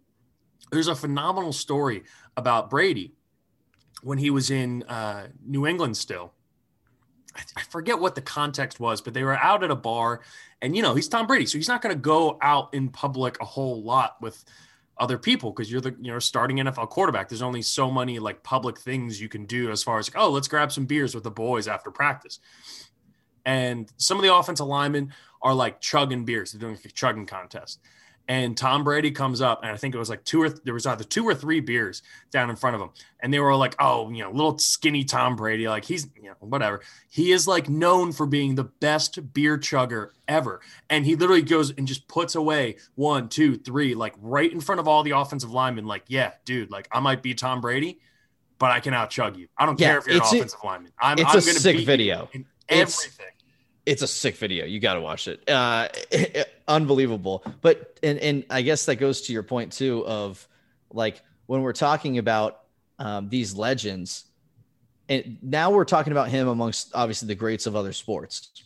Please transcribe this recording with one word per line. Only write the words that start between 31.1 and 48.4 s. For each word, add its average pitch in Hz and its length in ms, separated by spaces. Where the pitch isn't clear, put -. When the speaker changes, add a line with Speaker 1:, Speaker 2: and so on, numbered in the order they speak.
Speaker 1:
or 202 60
three 151 260
beers 113 440
down 123 220
in 110 40
front 123 200
of 101 60
him. 92 100
And 127 140
they 143 60
were 139 160
like, 135 240
"Oh, 120 320
you 113 120
know, 95 80
little 151 280
skinny 147 440
Tom 127 320
Brady, 110 320
like, 107 160
he's, 165 320
you 101 140
know, 95 100
whatever." 107 420
He 175 220
is, 180 160
like, 175 200
known 175 440
for 151 160
being 139 280
the 135 80
best 151 720
beer 147 240
chugger 123 540
ever. 135 340
And 151 140
he 156 120
literally 180 260
goes 151 300
and 135 160
just 131 200
puts 170 280
away 151 420
one, 139 340
two, 139 300
three, 127 380
like, 110 260
right 143 300
in 170 100
front 180 180
of 156 80
all 151 140
the 147 100
offensive 139 400
linemen. 123 340
Like, 101 220
"Yeah, 127 260
dude, 120 240
like, 98 220
I 117 80
might 135 240
be 127 100
Tom 127 260
Brady, 135 400